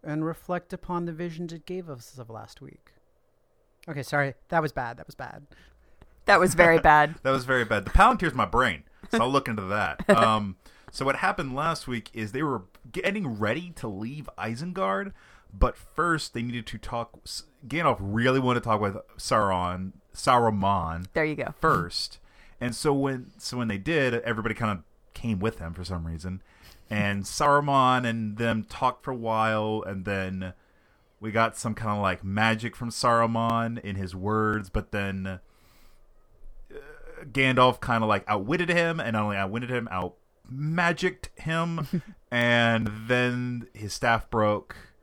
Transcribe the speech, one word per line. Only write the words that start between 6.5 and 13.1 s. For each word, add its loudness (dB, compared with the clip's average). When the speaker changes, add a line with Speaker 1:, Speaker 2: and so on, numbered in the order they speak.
Speaker 2:
very 8
bad. 6
Speaker 3:
<laughs> -20
That 2
was 0
very 2
bad. 0
The -10
Palantir's 6
my 2
brain, 0
so 2
I'll 2
look 2
into -4
that. -2
Speaker 2:
<laughs> -
Speaker 3:
Um, 4
so -4
what 2
happened -2
last -2
week -6
is -6
they -4
were -4
getting -4